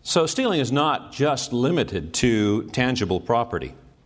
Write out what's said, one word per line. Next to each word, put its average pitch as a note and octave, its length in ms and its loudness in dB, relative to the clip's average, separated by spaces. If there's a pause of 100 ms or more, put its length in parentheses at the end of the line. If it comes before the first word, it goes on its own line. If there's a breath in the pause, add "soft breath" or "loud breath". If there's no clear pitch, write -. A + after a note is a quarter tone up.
So D#3+ 240 2
stealing G#3 340 0
is A#2+ 120 0
not C#3+ 400 0
just C#3 400 -2
limited A#2+ 600 0
to G#2+ 580 2
tangible G#2+ 480 0
property. F2 540 -2 (320)